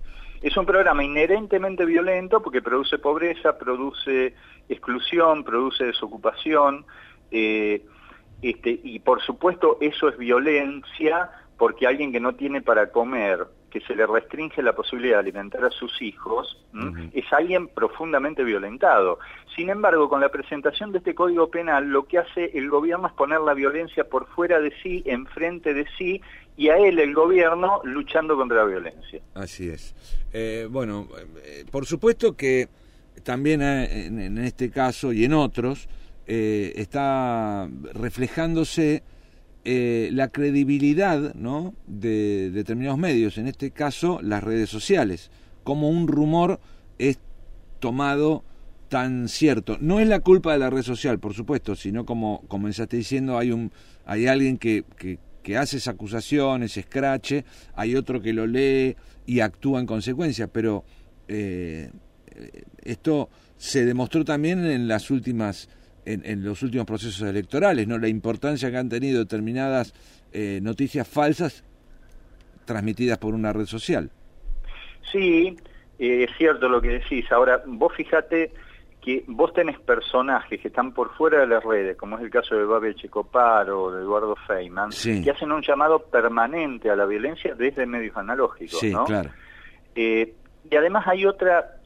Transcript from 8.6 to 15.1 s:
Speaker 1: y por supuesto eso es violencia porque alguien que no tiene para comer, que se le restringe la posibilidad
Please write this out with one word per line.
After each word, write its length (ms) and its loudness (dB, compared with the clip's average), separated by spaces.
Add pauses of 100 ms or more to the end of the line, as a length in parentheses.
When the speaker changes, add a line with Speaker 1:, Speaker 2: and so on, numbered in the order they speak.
Speaker 1:
y 160 -12
por 220 2
supuesto 600 2
eso 260 0
es 100 0
violencia 1120 0 (280)
porque 280 2
alguien 280 0
que 80 0
no 140 -2
tiene 260 -4
para 280 4
comer, 560 0 (240)
que 120 -8
se 120 -8
le 140 2
restringe 560 -2
la 100 4
posibilidad 420 0